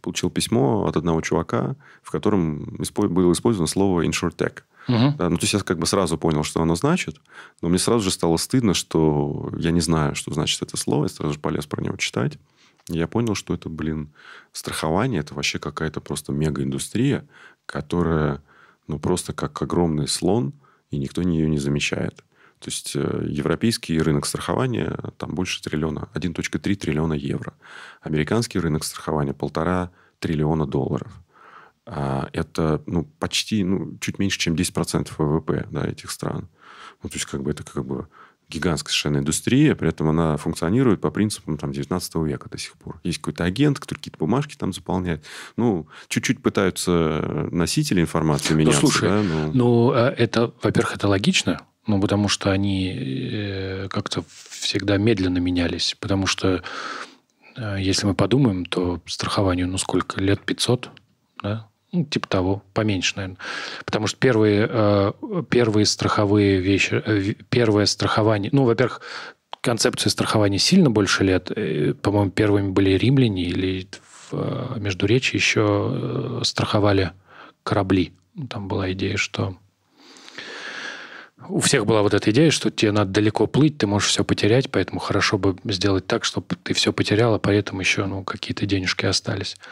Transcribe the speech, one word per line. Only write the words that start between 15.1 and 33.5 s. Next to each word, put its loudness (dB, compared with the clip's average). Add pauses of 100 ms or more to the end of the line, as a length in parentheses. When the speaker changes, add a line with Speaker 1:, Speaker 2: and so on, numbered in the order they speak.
Speaker 1:
это -10
вообще -4
какая-то -6
просто -8
мегаиндустрия, -2 (400)
которая, 0 (460)
ну, -6
просто -2
как -6
огромный 0
слон, 0 (400)
и -4
никто -4
ее 2
не 0
замечает. -4 (340)
То -14
есть, -10
э, -2
европейский 0
рынок 2
страхования, -2 (200)
там -8
больше -4
триллиона, -4
один -4
точка -4
три 0
триллиона 0
евро. -4 (480)
Американский 0
рынок 0
страхования — -4
полтора -2 (280)
триллиона 0
долларов. -2 (760)
А, -4
это, -2
ну, -2 (120)
почти, -2